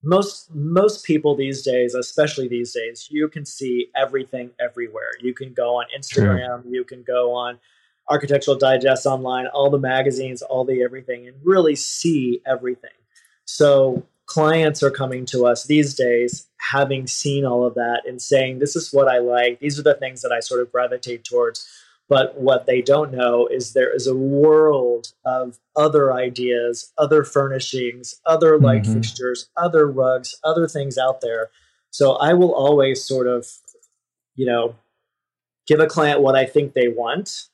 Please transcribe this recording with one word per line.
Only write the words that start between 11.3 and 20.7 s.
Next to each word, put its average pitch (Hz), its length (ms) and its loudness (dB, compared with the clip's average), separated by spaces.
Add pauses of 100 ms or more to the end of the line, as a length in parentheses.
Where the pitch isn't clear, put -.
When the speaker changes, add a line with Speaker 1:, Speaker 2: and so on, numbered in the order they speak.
Speaker 1:
really 170 320 4
see 139 720 -2
everything. 123 440 -6 (540)
So 135 600 4 (220)
clients 156 560 2
are 139 80 4
coming 127 360 -8
to 123 200 0
us 120 180 2
these 147 300 2
days 120 520 0 (240)
having 135 360 -2
seen 139 380 -4
all 123 220 0
of 113 80 -2
that 120 320 -4
and 127 160 -12
saying, 131 380 0
"This 147 160 -2
is - 160 -8
what 139 160 4
I 127 100 2
like. 120 400 0
These 143 200 -4
are 147 40 -10
the 143 120 4
things 131 280 -10
that 123 100 -2
I 120 80 -2
sort 123 200 -4
of 123 100 -4